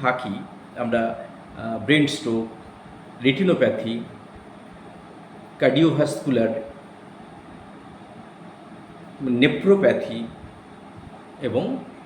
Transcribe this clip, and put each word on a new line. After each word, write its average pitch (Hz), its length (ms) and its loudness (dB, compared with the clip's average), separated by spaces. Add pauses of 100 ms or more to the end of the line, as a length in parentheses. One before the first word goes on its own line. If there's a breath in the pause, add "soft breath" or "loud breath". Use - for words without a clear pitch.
থাকি, 123 320 -2 (420)
আমরা, 117 520 0 (300)
আহ, 113 280 -6
ব্রেন 143 220 6
স্ট্রোক, 113 400 -2 (760)
রেটিনোপ্যাথি, 117 800 2 (1600)
কার্ডিওভাস্কুলার, 135 1000 2 (2500)
নেফ্রোপ্যাথি 127 1080 4 (1120)
এবং 147 360 0 (280)